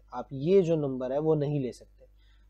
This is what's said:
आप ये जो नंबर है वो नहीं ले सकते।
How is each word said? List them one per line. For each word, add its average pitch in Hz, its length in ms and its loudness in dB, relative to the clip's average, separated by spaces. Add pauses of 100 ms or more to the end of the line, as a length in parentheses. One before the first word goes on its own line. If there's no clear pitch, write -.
(140)
आप 123 200 -10
ये 165 280 4
जो 165 140 2
नंबर 131 360 -4
है 139 80 -2
वो 156 160 2
नहीं 147 260 -2
ले 123 100 -6
सकते। - 340 -20 (440)